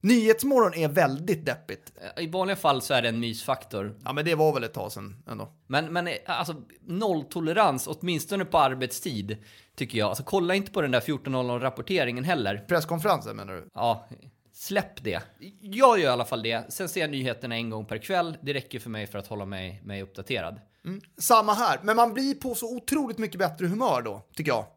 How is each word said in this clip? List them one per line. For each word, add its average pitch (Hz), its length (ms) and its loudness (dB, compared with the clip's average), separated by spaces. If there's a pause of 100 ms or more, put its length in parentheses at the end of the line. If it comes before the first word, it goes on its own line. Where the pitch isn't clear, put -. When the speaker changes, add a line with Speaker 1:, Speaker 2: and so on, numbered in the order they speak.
Speaker 1:
Nyhetsmorgon 220 720 6
är 160 140 2
väldigt 156 580 2
deppigt. - 460 -8 (260)
Speaker 2:
I 170 80 -4
vanliga 185 300 -2
fall 139 260 4
så - 120 0
är 120 80 4
det 117 60 2
en 113 120 0
mysfaktor. 110 840 -4
Speaker 1:
Ja, 139 80 -4
men 147 120 -2
det 165 100 2
var 156 200 4
väl 123 100 -2
ett 113 100 -8
tag 104 180 -6
sedan 101 340 -14
ändå. 104 220 -10 (180)
Speaker 2:
Men, 156 260 -2
men, 175 140 -2
eh, 165 80 -4 (120)
alltså, 156 280 -4 (320)
nolltolerans, 170 1000 0
åtminstone 175 580 -2
på - 140 2
arbetstid, 127 760 0 (400)
tycker 117 220 -2
jag. 104 100 4
Alltså, 113 160 -4
kolla 180 300 2
inte 196 180 -2
på 196 100 0
den 139 80 2
där 127 100 4
fjorton 139 320 -4
noll 127 140 0
noll-rapporteringen 123 760 -2
heller. 107 440 0
Speaker 1:
Presskonferensen, 160 680 0
menar 98 160 -10
du? 87 220 -12
Speaker 2:
Ja, 113 320 0 (460)
släpp - 520 -6
det. 90 180 -4 (380)
Jag 220 380 6
gör 170 60 2
i - 20 4
alla 123 180 2
fall 117 180 -6
det. 113 300 -2
Sen 180 160 -6
ser 165 120 -4
jag 156 100 -2
nyheterna 127 460 -4
en 117 140 -4
gång 110 160 -6
per 110 120 -6
kväll. 170 440 -2
Det 143 120 -4
räcker 131 240 -6
för 117 120 -10
mig 107 160 -6
för - 120 -8
att 95 80 -8
hålla 104 200 -6
mig, 95 380 -8
mig 98 180 -8
uppdaterad. 98 580 -6 (240)
Speaker 1:
Mm. 190 160 -10 (180)
Samma 214 360 4
här. 208 280 0
Men 214 140 2
man 233 180 6
blir 269 200 0
på 262 200 -6
så 240 220 -6
otroligt 262 420 -2
mycket 180 200 -4
bättre 180 280 0
humör 185 360 2
då, 104 240 -8 (100)
tycker 151 160 -2
jag. 113 120 2 (120)